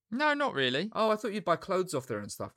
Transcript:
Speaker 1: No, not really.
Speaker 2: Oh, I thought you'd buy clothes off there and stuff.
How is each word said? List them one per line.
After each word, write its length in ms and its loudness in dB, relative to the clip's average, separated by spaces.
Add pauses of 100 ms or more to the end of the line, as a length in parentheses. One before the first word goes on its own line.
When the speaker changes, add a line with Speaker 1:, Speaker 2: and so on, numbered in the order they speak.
(120)
Speaker 1:
No, 200 2
not 220 0
really. 400 2
Speaker 2:
Oh, 160 2
I 60 4
thought 160 -4
you'd 120 -4
buy 120 4
clothes 360 -2
off 140 -2
there 140 -4
and 100 -10
stuff. 260 -8